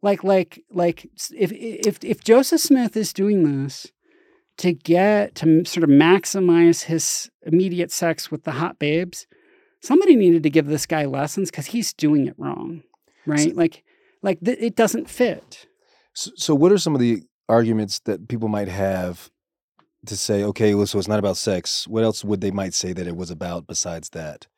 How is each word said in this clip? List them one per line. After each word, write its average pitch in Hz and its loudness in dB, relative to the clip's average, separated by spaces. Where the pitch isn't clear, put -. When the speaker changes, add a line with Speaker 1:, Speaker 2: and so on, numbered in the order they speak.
Speaker 1:
like, 202 -2
like, 190 0
like, 175 -4
s-, - -14
if, 185 -2
if, 220 -6
if - -6
Joseph 262 4
Smith 254 2
is 220 -4
doing 196 2
this 139 -4
to 180 0
get, 202 0
to - -4
m-, 165 4
sort 170 -2
of 151 2
maximize 170 6
his - -6
immediate 175 0
sex - -4
with 147 -10
the 156 -8
hot 151 -6
babes, 160 -4
somebody 349 6
needed 170 4
to 156 4
give 147 2
this 147 -4
guy 156 -2
lessons 143 -4
'cause - -12
he's 233 -6
doing 147 2
it - -8
wrong, 143 -10
right? 151 0
Speaker 2:
So 170 -8
Speaker 1:
Like, 165 -2
like, 190 -2
th-, 220 -2
it 226 -4
doesn't 226 0
fit. - -4
Speaker 2:
So, - -12
so - 0
what 156 6
are 208 4
some 165 -2
of 127 2
the 117 0
arguments 110 0
that 101 -6
people 113 -4
might 104 -4
have 92 -6
to 104 -12
say, 101 -2
"Okay, 104 2
well, 101 2
so 101 -4
it's 92 -6
not 104 0
about 98 -2
sex"? - -4
What 110 -2
else 110 -2
would 101 -4
they 98 -4
might 98 -6
say 92 -6
that 87 -8
it 87 -8
was 87 -10
about 87 -10
besides 85 -10
that? 78 -14